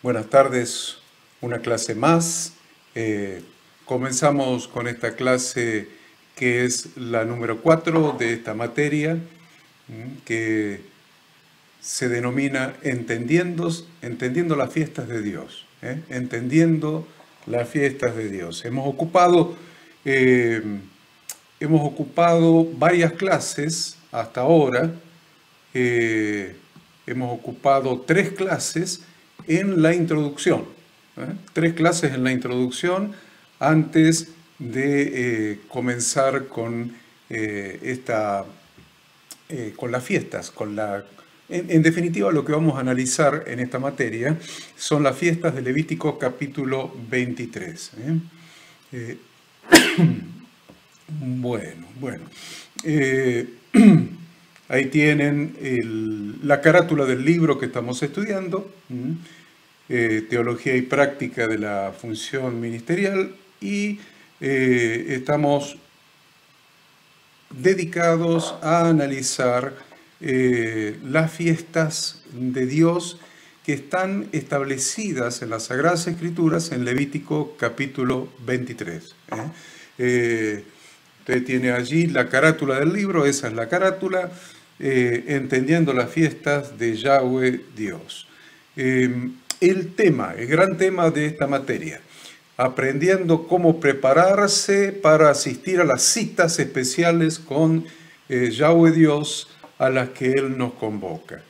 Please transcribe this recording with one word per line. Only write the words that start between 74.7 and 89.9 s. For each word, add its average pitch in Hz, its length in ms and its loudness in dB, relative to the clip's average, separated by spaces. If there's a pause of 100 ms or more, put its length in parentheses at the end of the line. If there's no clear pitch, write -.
en 113 100 -8
las 113 140 -6
Sagradas 165 420 0
Escrituras 170 640 -2
en 123 120 -4
Levítico 147 720 -4
capítulo 127 720 -4 (160)
veintitrés, 117 720 -8 (160)
¿eh? 127 200 -8 (460)
Eh, 117 640 0 (560)
usted 127 240 -2
tiene 127 280 0
allí 131 360 0
la 127 220 0
carátula 139 500 2
del 160 140 2
libro, 196 320 0
esa 139 220 0
es 110 60 -6
la 113 140 -4
carátula, 185 640 -2 (460)
eh, 123 500 0
Entendiendo 139 680 2
las 120 180 0
fiestas 143 640 0
de 117 200 -2
Yahweh 127 640 2 (140)
Dios. 92 520 -10 (480)
Eh, 127 540 0 (320)
el 180 340 2